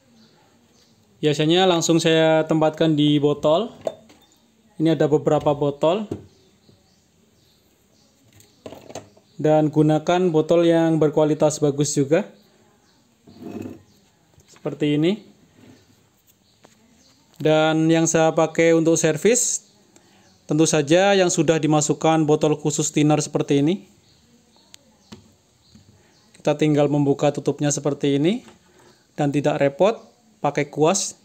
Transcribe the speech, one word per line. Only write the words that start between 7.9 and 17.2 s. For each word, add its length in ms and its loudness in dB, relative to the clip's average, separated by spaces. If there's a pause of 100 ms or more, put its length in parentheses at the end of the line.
Dan 320 2
gunakan 640 0
botol 320 2
yang 400 2
berkualitas 560 0
bagus 320 -2
juga. 320 0 (2250)
Seperti 480 -6
ini. 320 -2 (2250)